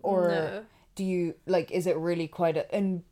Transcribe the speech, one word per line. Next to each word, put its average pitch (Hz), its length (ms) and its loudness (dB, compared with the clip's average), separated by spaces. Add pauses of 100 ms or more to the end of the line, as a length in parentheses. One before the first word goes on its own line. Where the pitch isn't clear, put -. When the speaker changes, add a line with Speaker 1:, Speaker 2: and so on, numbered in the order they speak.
Speaker 1:
or 185 280 2
Speaker 2:
No. 170 360 -2 (300)
Speaker 1:
do 196 100 -4
you, 175 300 0 (100)
like, 180 260 0
is 175 160 0
it 170 100 2
really 165 300 -2
quite 165 300 0
a, - 180 -2
in 190 360 0